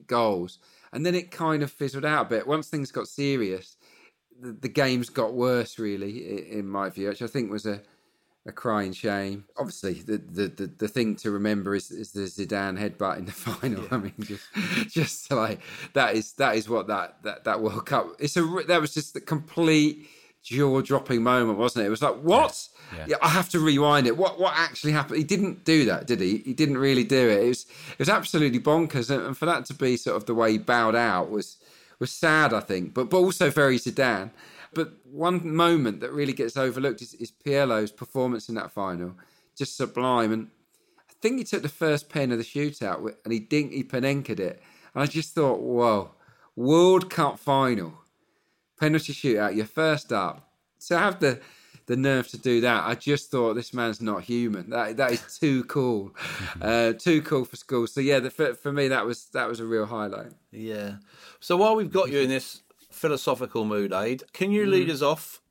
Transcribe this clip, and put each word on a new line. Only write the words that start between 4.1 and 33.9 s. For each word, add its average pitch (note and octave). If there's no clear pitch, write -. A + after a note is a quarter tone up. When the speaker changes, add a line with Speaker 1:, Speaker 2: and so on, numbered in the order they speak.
Speaker 1:
the, B2
the A#2+
games B2+
got A#2
worse, B2
really, G2+
i-, F#2+
in G2+
my G2
view, G2
which G2+
I A#2
think A2
was G#2
a, G#2
a -
crying G#2
shame. G2+
Obviously, G2
the, G#2
the, F#2+
the, F#2+
the G2+
thing G#2+
to -
remember G2+
is, -
is G2
the G2+
Zidane G2
headbutt G2
in F2+
the G#2
<laughs> -
final. A2
Speaker 2:
Yeah. -
Speaker 1:
I B2+
mean, F#2+
just, G2+
just -
like, A2
that A#2
is, A2
that C3
is G#2+
what G#2+
that, G2
that, G#2
that A2
World A2
Cup, G#2+
it's D3
a, E3+
that E3+
was D3
just -
the -
complete D#3
jaw-dropping C3
moment, A#2
wasn't A#2
it? G2+
It G#2
was A2
like, C3+
"What?" F#3
Speaker 2:
Yeah. -
Yeah. D#3
Speaker 1:
Yeah, D3
I -
have F3+
to F3
rewind D3
it. A#2
What, E3+
what F3+
actually D3+
happened? D3
He D3+
didn't F#3+
do D#3
that, F2+
did A#2
he? F#2+
He A#2+
didn't C#3
really C3+
do B2
it. G2+
It A#2+
was, B2
it -
was C#3
absolutely D3+
bonkers, D3
and, B2+
and B2+
for D#3
that D#3+
to C#3
be B2+
sort A2+
of -
the A#2+
way A2+
he G#2+
bowed A2+
out F#2+
was, G#2
was B2+
sad, D#3
I G#2
think, F#2
but, B2
but F#3
also F3+
very C#3
Zidane. A#2